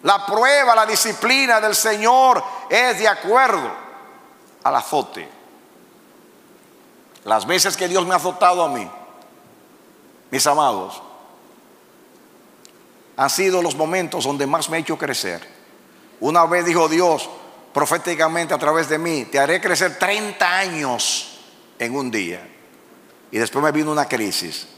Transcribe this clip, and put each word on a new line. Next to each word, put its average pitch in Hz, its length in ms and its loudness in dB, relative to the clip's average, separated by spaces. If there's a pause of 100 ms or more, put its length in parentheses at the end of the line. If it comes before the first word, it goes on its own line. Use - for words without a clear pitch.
La 196 220 2
prueba, 247 500 4
la 220 100 6
disciplina 226 720 2
del 214 160 0
Señor 220 680 4 (260)
es 233 300 2
de 214 80 2
acuerdo 196 640 2 (920)
al 135 120 0
azote. 120 520 -4 (2000)
Las 107 220 0
veces 175 300 0
que 185 120 -4
Dios 180 180 0
me 185 80 -2
ha 180 40 4
azotado 180 460 2
a 156 60 0
mí, 110 200 -6 (1400)
mis 135 180 0
amados, 127 540 0 (2250)
han 135 120 2
sido 185 320 0
los 156 140 -2
momentos 160 480 -2
donde 143 220 -2
más 156 240 -2
me 160 80 -4
he 170 40 -2
hecho 156 160 -4
crecer. 104 480 -6 (760)
Una 165 260 4
vez 170 200 0
dijo 165 220 2
Dios 160 420 2 (440)
proféticamente 160 800 0
a 151 40 -2
través 156 300 0
de 151 100 0
mí: 160 280 -4
"Te 139 140 -2
haré 156 200 2
crecer 175 380 -2
treinta 196 600 -2
años 151 800 -4 (400)
en 120 160 -6
un 131 160 -4
día". 90 360 -6 (840)
Y 110 80 -4
después 120 240 -2
me 156 80 2
vino 151 200 -2
una 147 160 -2
crisis. 98 600 -6 (100)